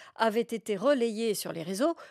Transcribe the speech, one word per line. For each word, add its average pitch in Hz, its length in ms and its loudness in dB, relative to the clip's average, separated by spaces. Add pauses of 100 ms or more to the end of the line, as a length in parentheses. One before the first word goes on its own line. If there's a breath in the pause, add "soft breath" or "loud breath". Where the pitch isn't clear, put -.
(140 loud breath)
avait 226 260 2
été 226 360 -4
relayée 226 580 2
sur 170 180 -6
les 165 120 -8
réseaux 233 320 0 (140)